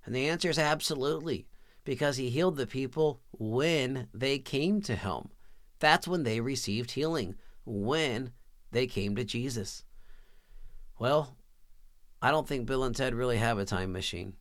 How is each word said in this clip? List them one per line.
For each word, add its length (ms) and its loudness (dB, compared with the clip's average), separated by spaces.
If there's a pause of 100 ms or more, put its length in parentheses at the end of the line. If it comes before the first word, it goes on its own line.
And 80 -8
the 160 0
answer 220 2
is 80 2
absolutely, 880 0 (380)
because 320 0
he 140 -2
healed 260 2
the 100 0
people 540 0 (100)
when 840 0
they 280 0
came 420 2
to 140 0
him. 340 -4 (480)
That's 300 6
when 160 0
they 160 2
received 520 -2
healing, 440 0 (280)
when 680 0 (400)
they 160 2
came 260 -2
to 100 -2
Jesus. 600 -6 (1120)
Well, 380 2 (880)
I 80 6
don't 180 2
think 160 -2
Bill 180 0
and 140 0
Ted 180 0
really 220 2
have 220 2
a 80 0
time 260 -2
machine. 480 -6